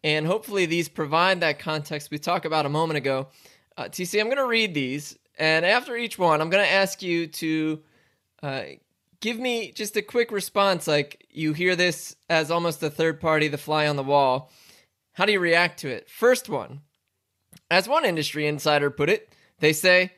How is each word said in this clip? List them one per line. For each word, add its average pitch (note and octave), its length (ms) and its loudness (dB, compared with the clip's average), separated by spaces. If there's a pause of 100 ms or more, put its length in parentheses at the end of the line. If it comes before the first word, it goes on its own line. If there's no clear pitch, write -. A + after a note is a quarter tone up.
And D#3 240 0
hopefully G3+ 380 0
these D#3+ 220 -2
provide E3+ 520 0
that D3+ 180 0
context D3+ 540 -6
we D3 80 -8
talked E3+ 260 -4
about D#3 180 0
a C#3+ 40 -2
moment D#3 300 0
ago. C3+ 280 -2 (500)
Uh, - 120 -10
T - 160 -8
C, G3+ 160 -2
I'm A3 80 0
gonna C4+ 180 0
read A3+ 260 2
these, C#3+ 460 -6 (180)
and D#3+ 300 2
after A#3+ 300 0
each A#3 200 -6
one, E3 240 4
I'm D#3+ 100 -2
gonna G3 120 4
ask F#3+ 400 2
you E3+ 240 -2
to, D#3 560 -4 (580)
uh, C3+ 220 -6 (580)
give A3+ 200 -4
me A#3 320 -4
just G#3+ 240 -6
a G#3 60 -2
quick A#3 280 -2
response, G3 560 0
like D3 440 -2
you D#3 220 -2
hear F3+ 220 2
this F3 400 -2 (160)
as D#3+ 220 2
almost E3+ 320 -2
a D3 60 -2
third D#3+ 300 0
party, D#3 280 2
the C#3 100 -6
fly D3+ 300 0
on C#3+ 80 0
the C3+ 80 -4
wall. C#3 480 2 (640)
How F#3+ 120 0
do G#3+ 60 2
you F#3+ 80 2
react E3+ 400 2
to D3 80 -8
it? A#2 200 -8
First B3 400 2
one, C#3 340 -8 (840)
as F#3 200 2
one D4+ 160 2
industry D3+ 420 -2
insider D3 440 2
put C#3+ 200 0
it, - 240 -2 (240)
they D#3 140 4
say F3+ 460 4